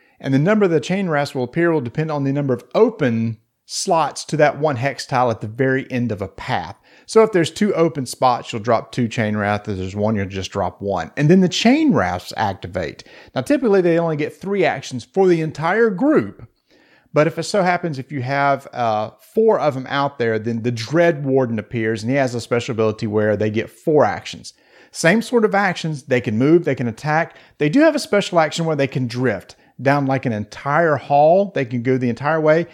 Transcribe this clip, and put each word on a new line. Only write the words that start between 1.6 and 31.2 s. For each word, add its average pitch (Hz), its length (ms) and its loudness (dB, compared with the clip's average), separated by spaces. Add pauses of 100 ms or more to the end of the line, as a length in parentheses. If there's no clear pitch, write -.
will 156 80 0
depend 151 320 -4
on 143 100 -4
the 139 100 0
number 139 220 0
of 117 80 -4 (100)
open 120 640 0 (280)
slots - 600 -2
to 156 100 -4
that 143 240 2
one 147 160 0
hex 131 300 -4
tile 127 240 0
at 110 100 -6
the 110 80 -10
very 131 420 -2
end 120 220 -2
of 95 100 -6
a - 60 -6
path. 92 480 -8 (300)
So 220 180 6
if 220 80 0
there's 165 180 2
two 208 240 -2
open 151 320 0
spots, 123 460 -2
you'll 113 100 -8
drop 113 300 0
two 120 160 -2
Chain 107 280 -2
Rasps. 104 320 -2
If 98 100 -6
there's 92 180 -8
one, 107 180 0
you'll 98 120 -2
just 95 260 -8
drop 92 280 -4
one. 95 360 -4
And 147 120 2
then 190 120 6
the 180 80 4
Chain 269 440 2
Rasps 92 440 -2
activate. 92 640 -6 (320)
Now, 131 60 -4
typically, 226 400 2
they 170 180 2
only 165 180 -2
get 151 200 -6
three 196 280 -2
actions 123 380 -4
for 190 240 0
the 170 140 4
entire 175 500 0
group. 180 580 0 (640)
But 151 160 4
if 156 100 -4
it 160 60 -6
so 202 180 0
happens, 170 380 -2
if - 100 -16
you 139 120 -6
have, 139 500 0
uh, 110 380 0 (240)
four 220 260 4
of 143 140 2
them 131 140 -8
out 143 300 -2
there, 113 180 0
then 110 260 -4
the 123 100 -2
Dread 143 520 0
Warden 131 360 0
appears, 110 420 -4
and 117 80 -4
he 139 60 0
has 131 180 0
a 117 60 -4
special 120 320 -2
ability 110 340 -2
where 107 300 2
they 107 140 0
get 107 200 -4
four 151 340 2
actions. - 480 -6 (380)
Same 208 320 2
sort 226 220 2
of 190 100 0
actions. 170 500 -2
They 123 160 2
can 107 180 -2
move, 160 260 6
they 139 100 0
can 123 140 -4
attack. 151 480 -4 (220)
They 202 100 0
do 247 140 4
have 311 120 4
a 294 60 -4
special 185 400 0
action 156 240 0
where 160 100 0
they 139 140 0
can 127 180 -2
drift 117 480 -4 (260)
down, 139 260 2
like, 135 200 -2
an 117 60 0
entire 143 640 0
hall. 160 580 4